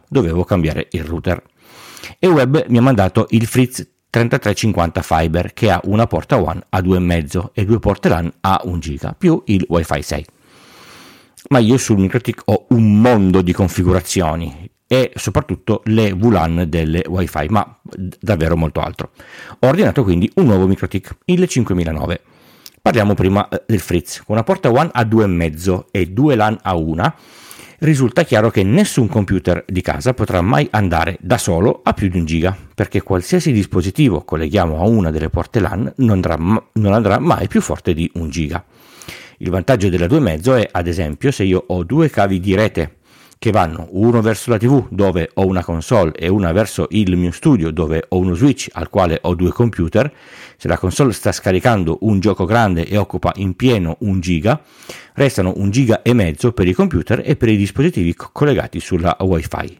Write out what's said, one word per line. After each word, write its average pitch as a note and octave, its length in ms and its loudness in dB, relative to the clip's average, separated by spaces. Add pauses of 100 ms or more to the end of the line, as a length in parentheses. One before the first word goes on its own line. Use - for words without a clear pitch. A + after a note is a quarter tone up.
dovevo F2+ 360 0
cambiare E2 480 -2
il D#2 120 -6
router. E2+ 380 -4 (760)
E F3+ 100 0
Web D3 400 2
mi A#2+ 100 4
ha A#2 40 6
mandato A2 480 2
il A2+ 160 2
Fritz - 420 -2 (220)
trentatré A#2 440 0
cinquanta F2+ 480 0
Fiber, E2 520 0
che G#2+ 180 0
ha F2+ 140 2
una G#2+ 220 2
porta E2 280 -2
wan E2+ 340 -2
a F#2+ 120 -2
due F#2 160 2
e - 20 2
mezzo F2 540 -2
e G#2+ 100 -2
due G#2+ 160 2
porte G#2+ 300 0
lan E2+ 200 0 (120)
a F#2+ 240 2
un F2+ 140 -4
giga, D2+ 380 -8
più E3 280 2
il F#2+ 220 0
Wi-Fi D#2 340 -2
sei. D2 240 -8 (1200)
Ma C3+ 80 2
io A#2+ 200 4
sul A2+ 200 0
MikroTik G2 480 -2
ho - 240 0
un A2 320 6
mondo G2 400 4
di F2 100 0
configurazioni F2 1200 -2 (160)
e B2+ 300 0
soprattutto - 680 -4
le A2 280 2
V G2+ 160 2
lan E2+ 380 2
delle D#2+ 400 -2
Wi-Fi, D#2+ 420 -4
ma G#2 320 -2
d-, - 380 -12
davvero E2 360 0
molto D#2+ 240 -2
altro. D#2 320 -8 (480)
Ho B2 80 4
ordinato D#3+ 360 2
quindi F#2 320 2
un F#3+ 100 4
nuovo F#2+ 220 4
MikroTik, F#2+ 580 -4
il F3+ 220 2
cinquemilanove. F2 720 -2 (600)
Parliamo G#2 340 2
prima, G2 340 0
eh, - 160 -6
del A2 140 0
Fritz. - 460 -6
Con G#2+ 100 -2
una A2 80 0
porta F3+ 260 0
wan C3+ 220 2
a A#2+ 120 0
due A2 200 2
e G2+ 40 2
mezzo E2+ 640 -2
e F#2 160 -2
due B2+ 280 0
lan G#2+ 260 0
a F#2+ 140 -2
una, E2 380 -2 (640)
risulta D3 440 2
chiaro G#2+ 280 2
che G2+ 120 0
nessun B2+ 440 2
computer F#2 600 0
di F2+ 140 -4
casa D2+ 320 -2
potrà F#2 280 0
mai C3+ 280 2
andare E2+ 500 0
da F#2+ 200 -2
solo F2+ 440 0
a - 100 0
più - 140 -2
di F2+ 120 -2
un E2 60 0
giga, E2 300 0 (200)
perché - 260 -2
qualsiasi D3+ 500 0
dispositivo G2 680 0
colleghiamo D#2+ 580 -2
a E2+ 80 0
una G#2+ 220 2
delle D#2 200 -2
porte E2+ 300 -4
lan G2 380 -4
non A#2+ 140 2
andrà F2 260 0
m-, F#2 260 0 (100)
non G2+ 200 2
andrà G#2+ 240 2
mai B2 300 0
più A3 140 0
forte - 320 -4
di D#2+ 220 -2
un E2 140 -6
giga. D#2+ 340 -6 (760)
Il - 120 -6
vantaggio F#2+ 400 0
della F2 160 0
due A2+ 120 2
e D#3+ 40 2
mezzo G2+ 320 0
è, A#2 180 0
ad F2+ 140 -4
esempio, E2+ 460 -4
se G#2+ 120 -4
io F#2 240 0
ho F2+ 160 -4
due C#3 280 0
cavi G2 280 0
di F#2+ 140 0
rete F#2+ 440 -2 (420)
che A#2 100 -2
vanno E2+ 440 0
uno A2+ 280 2
verso A2 300 -2
la A2 80 2
T A2+ 80 0
V, C3+ 240 2
dove F#2 420 0
ho F#2+ 140 0
una F#2 160 0
console, E2+ 480 0
e D#2+ 160 -6
una F#2+ 240 2
verso F#2 400 0
il F#2 260 0
mio F2+ 140 0
studio, E2+ 400 0
dove D#2+ 380 -2
ho F#2 100 0
uno F2+ 160 0
switch B2+ 380 0
al E2 180 -10
quale F2 320 2
ho F2+ 100 0
due F2 160 0
computer, G#2+ 640 0 (420)
se - 120 -10
la E2+ 100 0
console A2 340 0
sta G2+ 200 -2
scaricando F#2 720 0
un G2+ 180 2
gioco F#2+ 260 0
grande F#2 400 0
e G2+ 120 -2
occupa F2+ 400 -2
in F#2+ 180 -4
pieno G2+ 460 0
un G2 180 0
giga, F2+ 420 0 (540)
restano G#2 400 0
un G2 160 -2
giga A#2+ 320 2
e A#2 100 2
mezzo G2+ 380 0
per F#2+ 160 0
i F#2 60 2
computer C3 520 0
e D#3 100 0
per A#2 140 0
i G#2+ 80 4
dispositivi G2 560 0
co-, - 180 -12
collegati C3+ 480 -2
sulla E2+ 400 -2
Wi-Fi. E2 600 -4